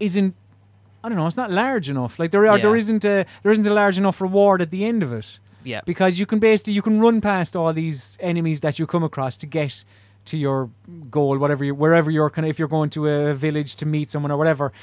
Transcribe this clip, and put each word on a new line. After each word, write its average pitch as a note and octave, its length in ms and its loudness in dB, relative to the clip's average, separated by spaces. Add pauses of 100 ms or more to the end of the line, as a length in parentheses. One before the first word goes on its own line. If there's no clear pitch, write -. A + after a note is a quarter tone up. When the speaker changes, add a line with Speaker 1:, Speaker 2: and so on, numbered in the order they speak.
Speaker 1:
isn't, F#3+ 340 0 (720)
I A3+ 40 -8
don't A3+ 100 -4
know, D#3 80 0
it's E3+ 100 -4
not B3 140 -4
large G#3+ 380 -2
enough. C3 300 -6
Like, E3 120 -2
there G3+ 180 6
are, G#3 80 6
Speaker 2:
Yeah. G3+ 60 0
Speaker 1:
there G#3+ 140 4
isn't A3 280 0
a, G3+ 220 2 (160)
there G3+ 100 4
isn't G#3+ 140 2
a G#3 80 2
large G3+ 240 2
enough G3 220 0
reward F#3+ 420 4
at E3 80 -4
the F#3+ 140 -4
end A3+ 180 0
of C3 100 -4
it. A2 260 -10 (260)
Speaker 2:
Yeah. A#2 200 -8
Speaker 1:
Because F3+ 340 0
you G3+ 80 -2
can G#3+ 120 0
basically, G#3+ 340 2
you G3+ 100 0
can G#3+ 180 2
run A3+ 200 4
past G3 360 -2
all E3 160 0
these D#3+ 480 -6
enemies E3 420 -2
that D3+ 160 -2
you D#3+ 80 -2
come E3+ 160 -2
across C3+ 360 -4
to - 80 -14
get D3 380 -6 (420)
to - 120 -6
your C3+ 320 -2 (400)
goal, C#3 280 2
whatever C#3+ 260 0
you, C#3 100 -2
wherever D#3 360 4
you're D#3 200 2
kinda, D#3+ 200 -2
if D3+ 80 -6
you're D#3+ 100 -2
going D3+ 220 0
to D3+ 180 -2
a D3 260 0
village D3 420 -4
to D3+ 100 -6
meet D3+ 240 -2
someone D3 200 -4
or C#3+ 60 -2
whatever, C#3+ 360 0 (100)